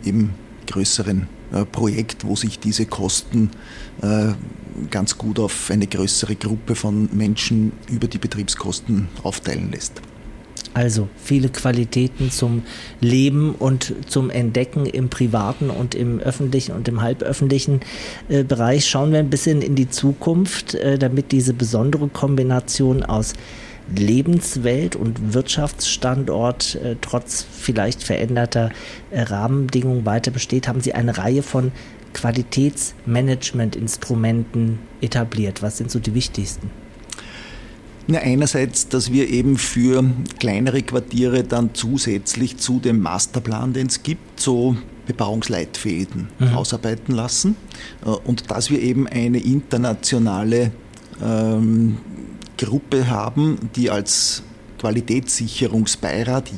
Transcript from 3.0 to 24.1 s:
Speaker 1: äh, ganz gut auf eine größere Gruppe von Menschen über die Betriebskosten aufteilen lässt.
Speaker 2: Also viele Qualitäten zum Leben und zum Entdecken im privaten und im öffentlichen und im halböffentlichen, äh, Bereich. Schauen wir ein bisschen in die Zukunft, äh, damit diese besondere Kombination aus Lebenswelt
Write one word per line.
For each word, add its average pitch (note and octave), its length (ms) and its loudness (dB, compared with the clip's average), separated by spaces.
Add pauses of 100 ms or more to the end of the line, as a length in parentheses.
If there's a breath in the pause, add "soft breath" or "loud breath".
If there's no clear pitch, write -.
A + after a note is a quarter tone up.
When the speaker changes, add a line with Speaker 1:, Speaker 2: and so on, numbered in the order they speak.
Speaker 1:
äh, G#2+ 300 2 (580)
ganz G2+ 260 -2
gut G#2+ 220 -2
auf - 320 -2
eine G2+ 160 2
größere G2+ 480 0
Gruppe G#2+ 400 -2
von G#2+ 360 0
Menschen A2 600 2 (180)
über A#2 180 0
die A2 120 -6
Betriebskosten G2+ 880 -2 (160)
aufteilen F#2 480 -4
lässt. - 280 -10 (720)
Speaker 2:
Also A2 360 2 (120)
viele C3+ 280 2
Qualitäten B2+ 840 0
zum A#2 320 0 (380 loud breath)
Leben C3+ 540 4
und C3 380 0 (140)
zum C3 220 2
Entdecken B2 560 0
im B2+ 240 0
privaten A#2 600 0
und A#2+ 260 -2
im A#2+ 240 0
öffentlichen C3 520 0
und A2+ 160 -4
im A#2+ 140 0
halböffentlichen, C3+ 800 2 (480 loud breath)
äh, C#3 160 4
Bereich. C3 420 4
Schauen D3 240 2
wir D#3 80 6
ein D3 100 4
bisschen C#3+ 320 2
in C#3 140 0
die C3 140 4
Zukunft, E3 840 2
äh, C#3 220 2
damit C3+ 360 2
diese B2+ 200 6
besondere B2 540 2
Kombination C3 960 2
aus A2 300 0 (600 loud breath)
Lebenswelt C3 1040 2